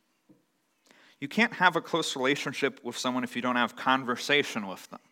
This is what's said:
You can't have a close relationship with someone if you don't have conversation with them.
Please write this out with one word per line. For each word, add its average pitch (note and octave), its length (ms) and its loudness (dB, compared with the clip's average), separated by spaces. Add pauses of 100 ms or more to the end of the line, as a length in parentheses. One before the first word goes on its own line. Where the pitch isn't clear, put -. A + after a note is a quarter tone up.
(1200)
You C#3 60 -6
can't A3+ 240 2
have F3 240 6
a D#3+ 40 0
close - 360 -2
relationship C3+ 680 0
with A#2+ 140 -8
someone B2+ 260 -2
if A#2+ 100 -8
you B2 80 -4
don't B2 140 0
have A#2+ 220 0
conversation C3 880 0
with - 220 -12
them. - 100 -16 (120)